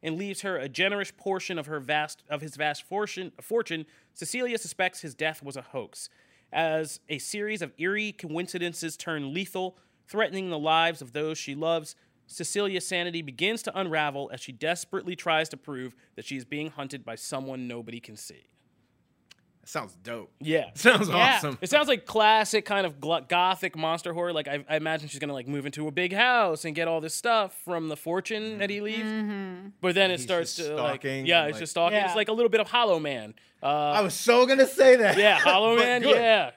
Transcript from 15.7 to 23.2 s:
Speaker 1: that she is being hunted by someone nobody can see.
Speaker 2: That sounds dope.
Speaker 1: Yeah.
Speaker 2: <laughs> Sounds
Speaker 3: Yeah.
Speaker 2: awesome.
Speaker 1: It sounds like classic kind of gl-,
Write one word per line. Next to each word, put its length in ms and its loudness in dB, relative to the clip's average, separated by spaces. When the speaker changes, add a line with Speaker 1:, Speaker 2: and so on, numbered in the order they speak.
Speaker 1:
that 100 -12
she 120 -8
is 80 -8
being 260 -6
hunted 340 -10
by 100 -10
someone 540 -8
nobody 320 -10
can 160 -20
see. 300 -20
Speaker 2:
That 80 -20
sounds 280 -10
dope. 440 -12
Speaker 1:
Yeah. 300 -2
Speaker 2:
<laughs> 40 -20
Sounds 340 6
Speaker 3:
Yeah. 280 4
Speaker 2:
awesome. 240 -2
Speaker 1:
It 100 -6
sounds 180 4
like 180 0
classic 580 4
kind 220 0
of 140 -8
gl-, 280 -2